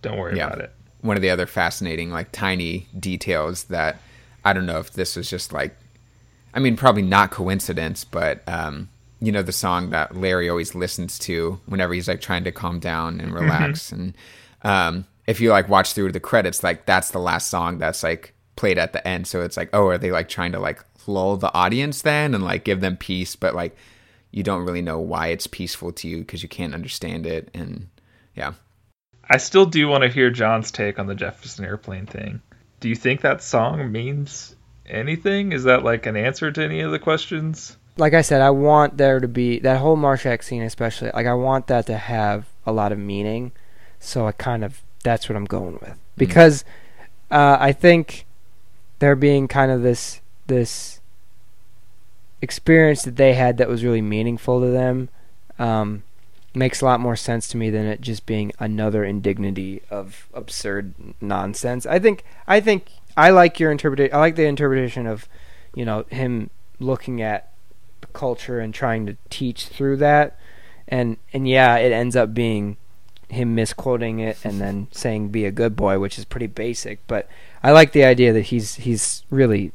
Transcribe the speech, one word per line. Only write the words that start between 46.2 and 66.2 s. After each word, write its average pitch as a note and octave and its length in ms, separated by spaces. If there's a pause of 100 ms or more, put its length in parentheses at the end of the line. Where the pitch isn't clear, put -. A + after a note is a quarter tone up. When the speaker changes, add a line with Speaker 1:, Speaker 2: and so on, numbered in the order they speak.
Speaker 3:
uh, C#3+ 300
I C#3 140
think E3+ 520 (720)
there C#3+ 160
being C#3 320
kind C3+ 240
of B2+ 120
this, - 380 (260)
this - 540 (1400)
experience D#3 600
that B2 140
they C3+ 160
had B2 240
that A#2+ 100
was A#2 160
really A#2 180
meaningful A2+ 600
to B2 60
them, B2+ 420 (480)
um, G#2+ 460 (520)
makes B2+ 260
a C3+ 40
lot B2 140
more A#2+ 160
sense A#2 340
to B2 80
me A2 120
than G#2+ 160
it G#2+ 160
just A2+ 240
being G#2 340
another G#2+ 440
indignity G2 800 (100)
of G2+ 420
absurd G2+ 600 (280)
nonsense. G2+ 640
I F3+ 140
think, G3+ 240 (240)
I G3+ 120
think G#3 300 (260)
I D#3 140
like F3 300
your D#3+ 140
interpreta-, C#3 400
I D3 40
like D#3+ 180
the D#3+ 100
interpretation C3 600
of, A2 220 (480)
you B2+ 100
know, A2 240
him B2 400 (300)